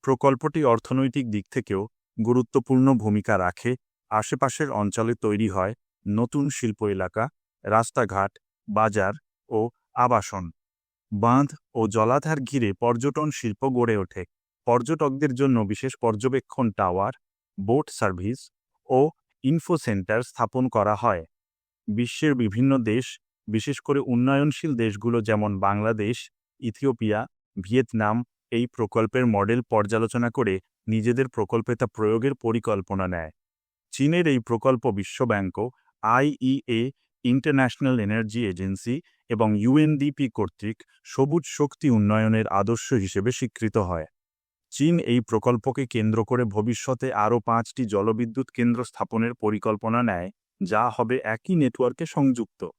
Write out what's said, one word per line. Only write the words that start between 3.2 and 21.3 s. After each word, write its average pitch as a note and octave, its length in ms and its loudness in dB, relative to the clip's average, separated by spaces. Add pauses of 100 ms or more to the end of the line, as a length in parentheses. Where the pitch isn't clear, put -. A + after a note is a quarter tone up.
রাখে। F2+ 260 -4 (400)
আশেপাশের B2+ 580 -2 (120)
অঞ্চলে A2+ 340 -2 (100)
তৈরি G#2+ 300 0
হয় F#2+ 180 -2 (340)
নতুন A#2 380 -2 (120)
শিল্প A2 240 -4 (140)
এলাকা, F#2+ 300 -4 (400)
রাস্তাঘাট, G2+ 680 0 (360)
বাজার G#2 460 0 (360)
ও A2+ 100 0 (440)
আবাসন। G#2 400 0 (680)
বাঁধ A#2+ 360 4 (300)
ও - 20 -2 (140)
জলাধার C#3+ 440 2 (100)
ঘিরে A#2 220 0 (120)
পর্যটন C3 460 0 (100)
শিল্প G#2+ 240 -6 (140)
গড়ে A#2 260 2
ওঠে। F#2 200 -10 (440)
পর্যটকদের C#3 760 0
জন্য C3+ 160 4 (160)
বিশেষ C3 200 -6 (120)
পর্যবেক্ষণ A#2+ 600 -2 (120)
টাওয়ার, G2 360 0 (440)
বোট A#2 280 0 (120)
সার্ভিস G2 420 -2 (480)
ও C3 120 4 (440)
ইনফো D#3+ 300 0 (100)
সেন্টার G#2+ 440 -2
স্থাপন B2+ 360 -2 (120)
করা G#2 260 2
হয়। G2 200 0 (680)